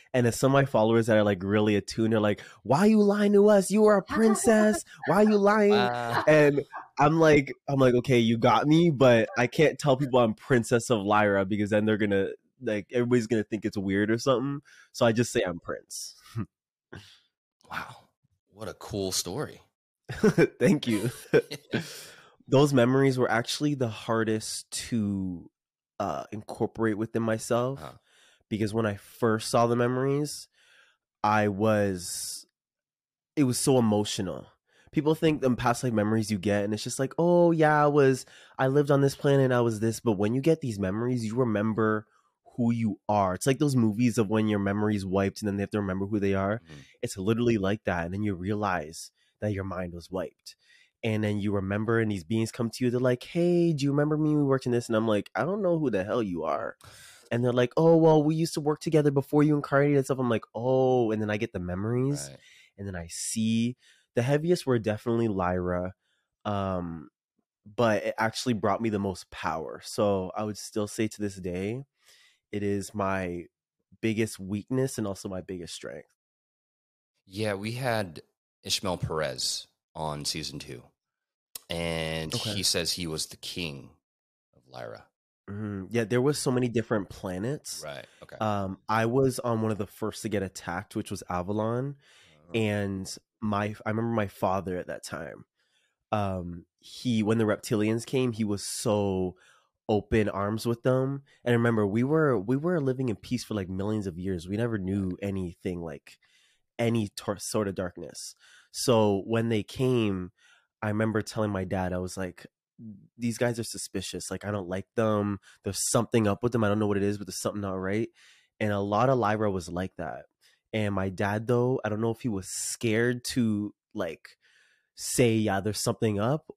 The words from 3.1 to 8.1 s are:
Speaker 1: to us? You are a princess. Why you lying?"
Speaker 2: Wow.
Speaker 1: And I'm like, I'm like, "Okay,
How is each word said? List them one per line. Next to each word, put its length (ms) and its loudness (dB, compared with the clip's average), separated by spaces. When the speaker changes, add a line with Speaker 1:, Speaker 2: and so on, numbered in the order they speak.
Speaker 1:
to 160 8
us? 200 6
You 160 4
are 120 6
a 60 0
princess. 800 4
Why 160 4
you 160 6
lying?" 360 4
Speaker 2:
Wow. 540 0
Speaker 1:
And 360 6
I'm 220 4
like, 340 6
I'm 120 0
like, 140 6
"Okay, 240 4